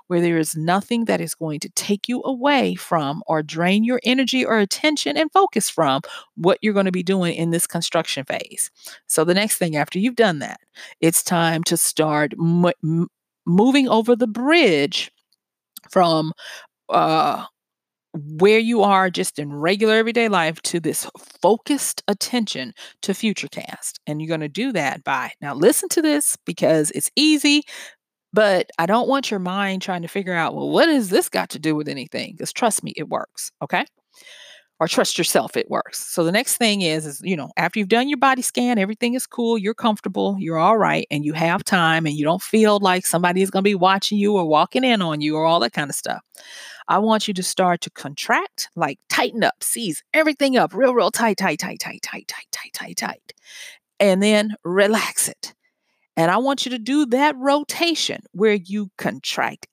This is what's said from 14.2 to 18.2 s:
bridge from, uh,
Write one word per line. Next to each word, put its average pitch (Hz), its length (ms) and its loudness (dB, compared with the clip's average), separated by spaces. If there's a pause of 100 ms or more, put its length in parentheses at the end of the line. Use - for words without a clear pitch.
bridge 226 840 2 (800)
from, 165 420 2 (560)
uh, 160 560 2 (920)